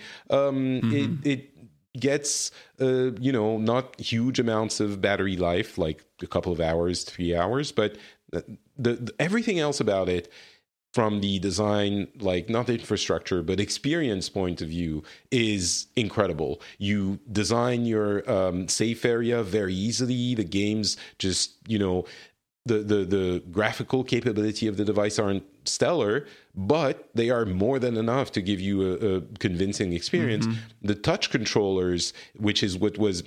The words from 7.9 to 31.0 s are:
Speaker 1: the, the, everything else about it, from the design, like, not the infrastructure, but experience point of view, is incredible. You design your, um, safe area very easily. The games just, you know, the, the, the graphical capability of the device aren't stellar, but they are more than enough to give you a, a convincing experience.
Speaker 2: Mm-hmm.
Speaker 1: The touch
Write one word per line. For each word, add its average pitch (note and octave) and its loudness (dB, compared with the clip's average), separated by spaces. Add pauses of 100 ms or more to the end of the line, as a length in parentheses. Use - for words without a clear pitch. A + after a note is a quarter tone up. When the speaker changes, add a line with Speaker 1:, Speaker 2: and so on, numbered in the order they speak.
Speaker 1:
the, - -6 (320)
the, A#2 -2
everything G3+ 0
else D3 0
about G2 2
it, F2+ -2 (640)
from G#2+ 2
the G2 2
design, G2+ 0 (100)
like, F2+ -2
not A2+ 0
the B2 0
infrastructure, F#2+ -2
but F#2 -2
experience B2 -2
point F2+ -2
of E2 -6
view, D#2+ -4 (260)
is G#2+ 0
incredible. F2 0 (180)
You G2+ -2 (100)
design A#2 2
your, G#2 0
um, F#2 2
safe A2+ -2
area A#2+ 2
very F#2+ 0
easily. A#2+ 0
The A2 0
games G2+ 0 (240)
just, - -2 (160)
you A2 0
know, F2+ 2 (600)
the, A2 2
the, G#2 2
the F2+ 0 (100)
graphical G#2+ 0
capability A2 0
of G#2 -2
the G#2 2
device G#2 0
aren't G2 0 (200)
stellar, C3 0 (300)
but C3+ 0
they A#2 2
are A#2 2
more G2+ 2
than A#2+ 0
enough A#2 0
to G#2 0
give F#2+ 0
you G2 0 (100)
a, F#2+ 0
a - 0 (180)
convincing F#2+ 0
experience. A2 0
Speaker 2:
Mm-hmm. A2+ -2 (300)
Speaker 1:
The G#2 2
touch E3+ 0